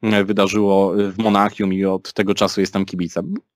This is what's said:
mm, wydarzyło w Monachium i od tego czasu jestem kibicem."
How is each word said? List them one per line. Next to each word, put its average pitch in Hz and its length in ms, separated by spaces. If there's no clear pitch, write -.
mm, 104 240
wydarzyło 98 680
w 101 220
Monachium 101 560
i 98 120
od 95 280
tego 101 200
czasu 98 280
jestem 98 240
kibicem." 90 480